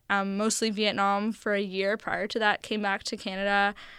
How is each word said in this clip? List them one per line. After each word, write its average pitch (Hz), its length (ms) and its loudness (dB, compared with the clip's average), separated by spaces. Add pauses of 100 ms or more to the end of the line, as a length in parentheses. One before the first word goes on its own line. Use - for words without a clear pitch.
um, 196 280 0
mostly 220 340 2
Vietnam 202 600 2
for 208 220 -2
a 202 60 2
year 196 360 0
prior - 320 -4
to - 120 -4
that. 208 220 2
Came 214 200 -4
back 196 220 -2
to - 120 -6
Canada 202 580 0 (240)